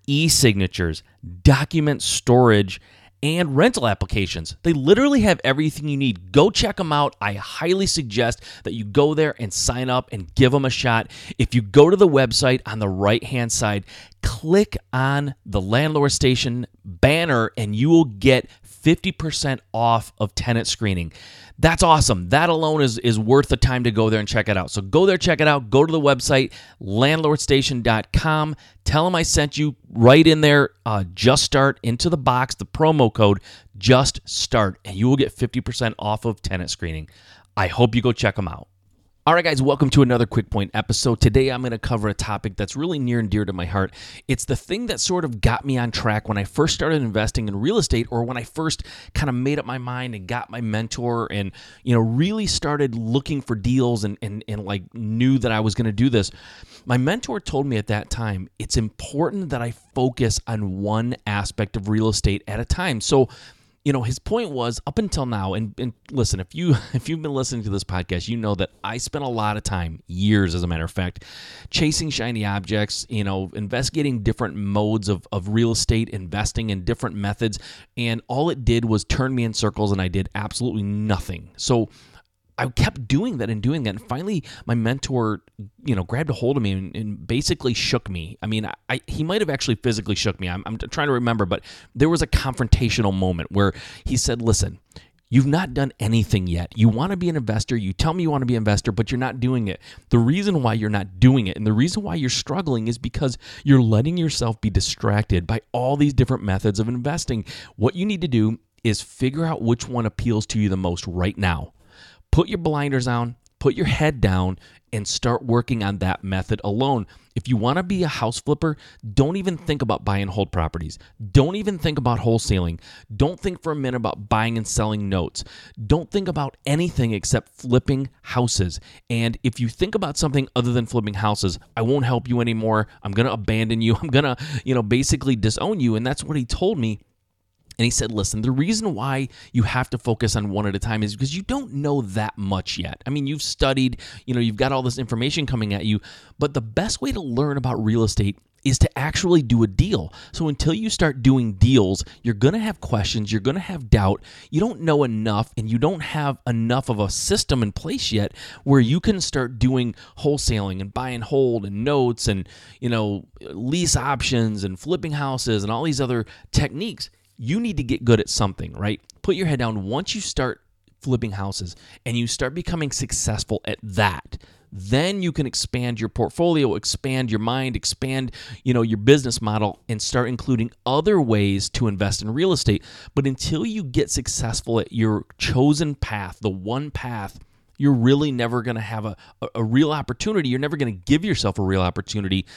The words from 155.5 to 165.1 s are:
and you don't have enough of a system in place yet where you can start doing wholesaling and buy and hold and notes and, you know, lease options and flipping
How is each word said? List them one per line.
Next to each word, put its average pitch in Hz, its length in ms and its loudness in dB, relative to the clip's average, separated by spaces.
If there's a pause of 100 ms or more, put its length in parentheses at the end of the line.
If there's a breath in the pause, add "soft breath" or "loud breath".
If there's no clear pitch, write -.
and 110 100 -6
you 113 80 0
don't 156 240 0
have 143 460 -4
enough 120 420 0
of 110 100 0
a 98 120 0
system 151 520 0
in 101 100 0
place - 380 -6
yet 104 220 -2 (320 loud breath)
where 139 160 6
you 127 200 4
can 196 200 0
start 127 380 -4
doing 127 360 2 (260 loud breath)
wholesaling 107 600 -2
and 101 140 -10
buy 127 160 -6
and 120 140 -6
hold 120 420 0
and 98 180 -6
notes 127 420 0
and, 98 220 -2 (320 loud breath)
you 123 80 -4
know, 107 380 -2 (160)
lease 135 540 -2
options 117 680 0
and 92 160 -6
flipping 156 320 -4